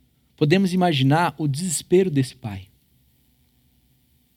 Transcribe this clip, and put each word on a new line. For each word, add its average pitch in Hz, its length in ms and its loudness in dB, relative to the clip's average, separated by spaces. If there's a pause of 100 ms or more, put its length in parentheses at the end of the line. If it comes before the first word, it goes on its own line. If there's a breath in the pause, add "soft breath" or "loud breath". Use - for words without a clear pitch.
(380)
podemos 175 360 2
imaginar 160 640 2
o 160 80 -6
desespero 180 640 -2
desse 139 280 -4
pai. 95 300 -12 (1700)